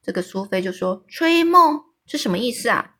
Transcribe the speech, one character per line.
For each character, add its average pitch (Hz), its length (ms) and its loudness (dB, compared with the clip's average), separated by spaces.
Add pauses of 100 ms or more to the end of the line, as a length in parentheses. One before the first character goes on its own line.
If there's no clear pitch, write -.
这 - 120 -10
个 185 100 -4
苏 190 220 -8
菲 190 180 -4
就 190 80 -4
说 185 400 -6
：“吹 330 320 2
梦？ 330 400 4 (240)
这 - 100 -10
什 277 140 -2
么 180 80 0
意 233 140 -2
思 240 160 -4
啊？” - 320 -2